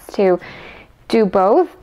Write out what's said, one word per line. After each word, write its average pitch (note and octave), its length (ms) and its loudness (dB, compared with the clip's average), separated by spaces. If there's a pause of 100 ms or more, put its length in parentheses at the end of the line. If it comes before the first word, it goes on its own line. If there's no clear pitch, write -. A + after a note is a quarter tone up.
(140)
to F#3 260 0 (680)
do A3+ 160 2
both G3+ 460 2 (140)